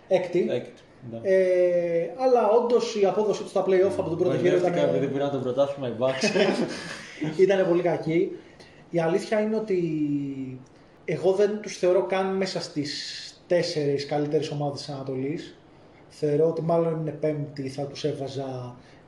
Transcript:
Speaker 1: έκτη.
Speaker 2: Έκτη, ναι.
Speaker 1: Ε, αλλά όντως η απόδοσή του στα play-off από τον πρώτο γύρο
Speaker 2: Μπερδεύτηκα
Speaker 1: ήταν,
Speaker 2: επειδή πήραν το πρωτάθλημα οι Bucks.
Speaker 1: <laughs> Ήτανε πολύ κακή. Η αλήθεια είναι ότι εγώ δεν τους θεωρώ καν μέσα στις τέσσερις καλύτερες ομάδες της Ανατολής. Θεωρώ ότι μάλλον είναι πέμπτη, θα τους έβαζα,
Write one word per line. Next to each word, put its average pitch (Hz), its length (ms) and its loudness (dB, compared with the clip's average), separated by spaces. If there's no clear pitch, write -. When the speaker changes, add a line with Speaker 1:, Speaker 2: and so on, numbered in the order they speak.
Speaker 1:
έκτη. 180 420 2
Speaker 2:
Έκτη, - 320 -6
ναι. 117 120 -10
Speaker 1:
Ε, 180 920 2
αλλά 247 340 4
όντως 226 500 2
η 190 60 6
απόδοσή 196 360 0
του - 60 -10
στα 190 180 0
play-off 190 320 4
από 160 100 -4
τον 160 100 -4
πρώτο 180 160 2
γύρο - 160 4
Speaker 2:
Μπερδεύτηκα 175 320 2
Speaker 1:
ήταν, - 120 2
Speaker 2:
επειδή 135 180 0
πήραν 139 180 0
το 135 80 -2
πρωτάθλημα 127 500 0
οι 113 100 -4
Bucks. 185 520 2
Speaker 1:
<laughs> - 580 -4
Ήτανε 190 200 4
πολύ 175 200 2
κακή. 165 480 0
Η 165 100 0
αλήθεια 190 400 0
είναι 220 160 0
ότι 202 240 0
εγώ 165 280 0
δεν 208 300 2
τους - 160 -10
θεωρώ 185 280 2
καν 190 300 -2
μέσα 190 240 -2
στις - 640 -8
τέσσερις 147 600 0
καλύτερες 147 440 -2
ομάδες 143 280 -4
της - 100 -12
Ανατολής. 135 720 -8
Θεωρώ 151 400 2
ότι 160 140 -2
μάλλον 165 380 2
είναι 156 100 -2
πέμπτη, 143 580 -4
θα 139 140 -8
τους - 220 -8
έβαζα, 131 720 -6